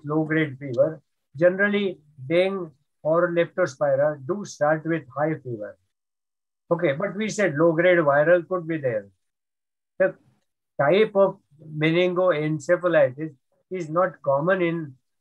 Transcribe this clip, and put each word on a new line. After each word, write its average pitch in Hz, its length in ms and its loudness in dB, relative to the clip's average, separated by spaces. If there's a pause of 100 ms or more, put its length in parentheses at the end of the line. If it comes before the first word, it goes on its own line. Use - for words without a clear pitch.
low-grade 156 540 -2
fever. 143 420 -2 (340)
Generally, 190 640 0 (280)
dengue 180 420 -2 (320)
or 175 300 0
leptospira 151 960 0
do 196 180 -6
start 156 400 -2
with 160 180 -2 (140)
high 156 180 -2
fever. 104 420 -12 (920)
Okay, 165 240 0
but 165 220 -6
we 214 140 -4
said 165 260 -2
low-grade 170 440 4
viral 151 480 4
could 175 200 -4
be 160 100 -4
there. 113 300 -4 (920)
The 185 180 0 (640)
type 202 360 2
of 190 240 2 (380)
meningoencephalitis 160 1600 0 (380)
is 175 180 -8
not 175 320 -2
common 160 400 0
in, 165 340 -4 (260)